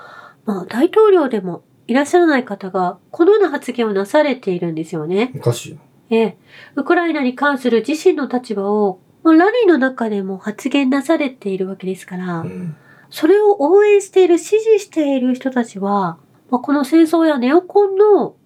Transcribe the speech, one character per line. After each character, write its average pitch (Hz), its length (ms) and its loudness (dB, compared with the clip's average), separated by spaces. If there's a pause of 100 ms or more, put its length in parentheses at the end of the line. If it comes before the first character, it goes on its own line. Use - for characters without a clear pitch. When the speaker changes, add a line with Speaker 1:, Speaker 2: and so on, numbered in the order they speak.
(460)
Speaker 1:
ま 196 160 -6
あ、 185 40 -12
大 262 240 0
統 427 220 4
領 330 160 4
で 226 140 -4
も 175 220 -10 (240)
い 233 60 -2
ら 277 100 2
っ - 20 -4
し - 80 -2
ゃ 359 60 4
ら 349 80 4
な 285 100 2
い 247 80 -2
方 196 240 -12
が 185 300 -4 (100)
こ - 160 0
の 392 80 6
よ 440 60 4
う - 20 0
な 349 80 2
発 277 220 -8
言 233 160 -2
を 214 60 -4
な 196 120 -2
さ 302 160 2
れ 285 140 -2
て 202 160 -6
い 175 80 -4
る 170 120 -6
ん 160 40 -8
で 160 80 -6
す 160 100 -14
よ 156 140 -6
ね。 214 280 -2
Speaker 2:
お - 40 -12
か 123 140 0
し - 180 -14
い。 - 80 -20 (320)
Speaker 1:
え 226 80 2
え。 220 180 -2 (380)
ウ 269 80 -4
ク 349 100 0
ラ 339 140 0
イ 330 80 -2
ナ 285 80 -4
に 254 120 -2
関 285 220 -2
す 247 120 -4
る 226 180 2
自 294 60 -4
身 320 220 2
の 285 120 -6
立 247 260 -6
場 196 160 -4
を、 208 300 0 (240)
ま 320 80 2
あ、 - 20 6
ラ 339 160 4
リ 480 160 0
ー - 20 4
の 311 120 4
中 254 280 -2
で 202 140 -4
も 190 160 -8
発 208 320 -8
言 269 220 0
な 277 100 0
さ 320 160 0
れ 285 140 -4
て - 180 -12
い 190 80 -4
る 190 100 -4
わ 190 100 -10
け 180 100 -12
で 190 80 -6
す - 100 -16
か 185 120 -14
ら、 175 240 -8
Speaker 2:
う 165 40 -8
ん。 180 300 -10 (340)
Speaker 1:
そ - 160 -6
れ 403 160 4
を 403 180 2
応 349 260 4
援 403 180 4
し - 80 -16
て 381 120 4
い 349 40 4
る、 339 100 4
支 415 220 -2
持 440 200 2
し - 80 -8
て 285 300 -2
い - 20 -2
る 247 140 0
人 254 160 -6
た 247 160 -2
ち 202 140 -14
は、 196 400 -2 (320)
ま 147 80 0
あ、 - 0 -
こ 285 140 -4
の 285 120 0
戦 320 160 4
争 330 240 2
や 294 140 0
ネ 247 140 0
オ 359 100 4
コ 403 240 2
ン 392 80 -6
の 381 400 2 (100)